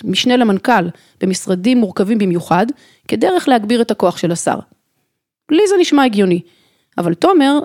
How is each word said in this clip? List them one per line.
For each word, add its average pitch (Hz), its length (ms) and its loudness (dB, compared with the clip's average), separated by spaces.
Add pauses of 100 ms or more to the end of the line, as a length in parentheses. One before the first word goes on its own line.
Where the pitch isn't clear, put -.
משנה 247 340 0
למנכ״ל, 208 500 2 (340)
במשרדים 190 560 -2
מורכבים 208 400 0
במיוחד, 180 480 0 (420)
כדרך 339 400 -2
להגביר 233 340 0
את 233 100 -2
הכוח 185 260 -2
של 170 140 -2
השר. - 280 -4 (920)
לי 381 160 2
זה 392 120 0
נשמע 285 240 2
הגיוני, 196 380 0 (560)
אבל 170 160 -2
תומר 294 520 2